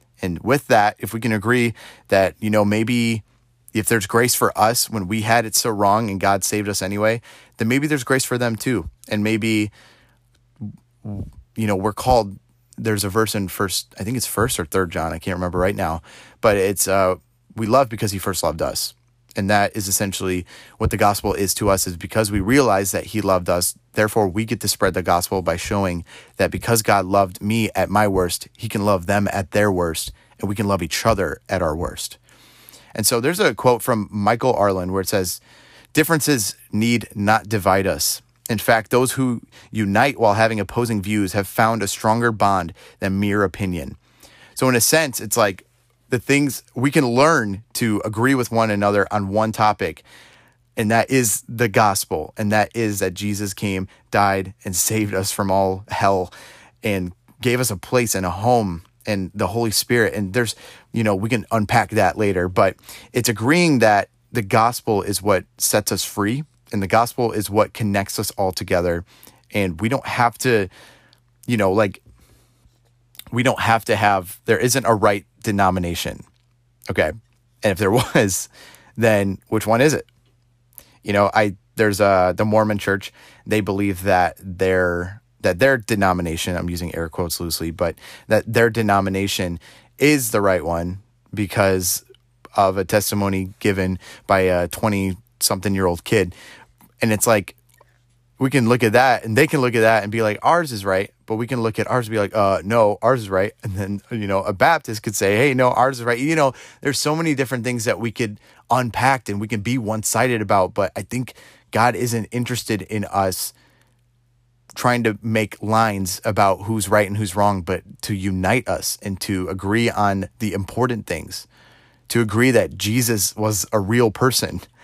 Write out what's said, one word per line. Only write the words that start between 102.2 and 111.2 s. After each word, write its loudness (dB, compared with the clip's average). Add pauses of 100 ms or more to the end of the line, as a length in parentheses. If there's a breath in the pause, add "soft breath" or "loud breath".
like, -2
"Uh, 2
no, 2
ours 2
is -10
right." 0 (120)
And -8
then, -6 (100)
you -4
know, -2
a -2
Baptist 0
could -6
say, 2
"Hey, 2
no, 4
ours 2
is -10
right." 0
You 0
know, 4 (280 loud breath)
there's -2
so 0
many 0
different -4
things -4
that 0
we -4
could -6 (320 soft breath)
unpack 0
and -4
we -6
can -4
be -2
one-sided -2
about, 2
but -2
I -8
think -8 (360 loud breath)